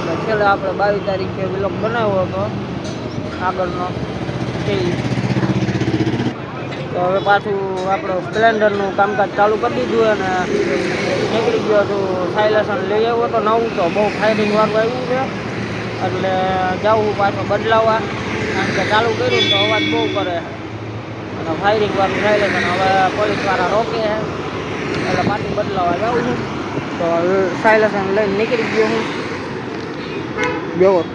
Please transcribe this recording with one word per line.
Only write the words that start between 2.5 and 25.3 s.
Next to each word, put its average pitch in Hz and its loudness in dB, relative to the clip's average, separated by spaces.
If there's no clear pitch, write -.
આગળનો 180 -2
તે. 202 0
તો 175 -2
હવે 190 2
પાછું 202 2
આપણે 196 -2
સ્પ્લેન્ડરનું 202 2
કામકાજ 202 2
ચાલુ 208 4
કરી 233 0
દીધું 226 2
અને 190 0
નીકળી 220 2
ગયો 208 4
છું. 196 0
સાયલેશન 214 2
લઈ 214 2
આવ્યો 233 0
તો 226 2
નવું, 226 2
તો 196 0
બહુ 202 2
ફાયરિંગવાળું 214 2
આવ્યું 247 0
છે, 254 2
એટલે 190 0
જાઉં 214 4
હું 208 0
પાછો 202 2
બદલાવવા, 220 4
કારણ 196 0
કે - 2
ચાલુ 226 4
કર્યું 240 2
ને - 2
તો 196 4
અવાજ 214 0
બહુ - 2
કરે 180 -2
અને 160 -4
ફાયરિંગવાળું 196 2
સાયલેશન 196 2
હવે 190 2
પોલીસવાળા 190 0
રોકે 226 0
છે, 208 0
એટલે 185 0